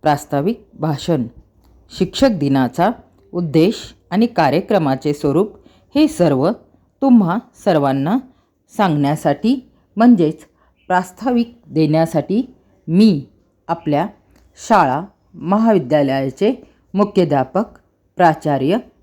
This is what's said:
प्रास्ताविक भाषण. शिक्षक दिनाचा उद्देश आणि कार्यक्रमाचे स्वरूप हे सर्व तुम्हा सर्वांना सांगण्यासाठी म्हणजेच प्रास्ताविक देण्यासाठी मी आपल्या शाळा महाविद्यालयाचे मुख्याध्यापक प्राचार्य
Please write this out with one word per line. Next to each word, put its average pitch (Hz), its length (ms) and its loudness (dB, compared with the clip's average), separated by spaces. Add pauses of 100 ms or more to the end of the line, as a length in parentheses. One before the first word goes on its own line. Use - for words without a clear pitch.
प्रास्ताविक 147 600 -2 (100)
भाषण. 147 520 -4 (720)
शिक्षक 196 300 0
दिनाचा 143 640 0 (420)
उद्देश 170 640 0 (160)
आणि 220 160 0
कार्यक्रमाचे 156 880 0
स्वरूप 151 440 -2 (380)
हे 294 140 2
सर्व 143 420 0 (520)
तुम्हा 220 360 4 (260)
सर्वांना 147 540 0 (580)
सांगण्यासाठी 156 960 -2 (260)
म्हणजेच 196 420 4 (480)
प्रास्ताविक 233 800 -4
देण्यासाठी 160 880 -2 (340)
मी 175 360 2 (440)
आपल्या 160 380 -4 (600)
शाळा 156 340 2 (320)
महाविद्यालयाचे 151 1300 0 (320)
मुख्याध्यापक 185 680 0 (520)
प्राचार्य 156 600 0 (260)